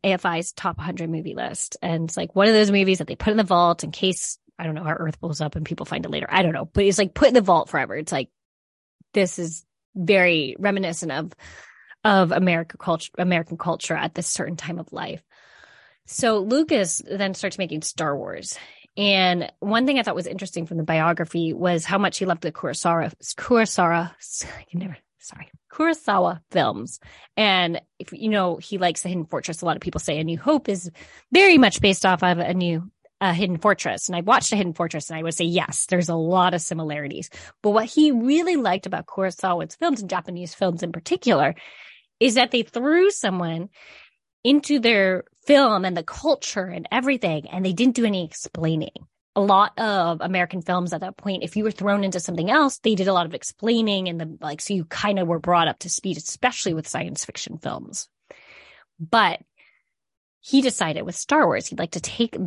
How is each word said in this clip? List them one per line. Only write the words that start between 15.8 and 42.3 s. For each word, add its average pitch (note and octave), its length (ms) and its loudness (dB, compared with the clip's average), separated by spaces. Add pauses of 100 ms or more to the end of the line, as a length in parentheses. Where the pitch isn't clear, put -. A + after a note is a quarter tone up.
So A3 320 0
Lucas B3 680 0
then F#3+ 260 -4
starts F#3+ 240 -6
making D#3+ 240 -6
Star D3 340 -4
Wars. - 400 -10 (400)
And F#3 520 2 (100)
one A3+ 260 0
thing C4+ 120 0
I A#3 60 0
thought G3+ 120 -4
was F3+ 120 -6
interesting F#3 380 -8
from E3 120 -6
the D#3+ 60 -2
biography E3 680 0
was F3 320 0
how G3 140 0
much G3 180 0
he G3 80 -4
loved F3 160 -2
the E3 100 -6
Kurosawa, E3 640 -2 (220)
Kurosawa, F3 760 2 (460)
I - 60 -20
can - 160 -8
never, F3+ 180 -8 (240)
sorry, - 280 -20 (220)
Kurosawa G3+ 720 0 (100)
films. A#2 480 -2 (380)
And F#3 440 2 (180)
if, - 120 -16
you A3 180 -4
know, F#3 280 0
he F#3+ 200 -10
likes F3 260 0
The F#3 60 -6
Hidden F3 160 -4
Fortress. D#3+ 360 -8
A F3 40 -6
lot D#3+ 120 0
of - 40 -12
people E3 180 -6
say D3+ 200 -4
A D#3+ 40 -4
New E3 140 -4
Hope C#4+ 300 0
is F3+ 240 -4 (400)
very F#4 260 8
much A#3 240 6
based G3 240 4
off F#3 180 4
of F3+ 160 4
A F3 140 -2
New, F3 380 -2 (300)
uh, F#3 120 2
Hidden F3+ 260 -2
Fortress. F3+ 500 0
And F3+ 60 -6
I E3+ 60 -4
watched A3+ 300 2
A A3+ 40 0
Hidden F3+ 180 0
Fortress E3 360 -6
and D#3+ 80 -8
I D#3+ 60 -6
would E3 100 -4
say, E3+ 120 -2
yes, E3+ 400 -2
there's F3 240 0
a E3+ 60 -2
lot F3+ 380 2
of E3+ 80 -2
similarities. D3+ 680 -8 (320)
But G#3 100 2
what A3 140 4
he D4+ 260 4
really D4 440 2
liked G3 300 0
about F3 200 -6
Kurosawa's F3+ 680 -4
films C#4+ 260 -2
and F#3+ 80 -10
Japanese F3 440 -8
films F3 300 -2
in E3 80 -6
particular E3 640 0 (640)
is A#3 160 4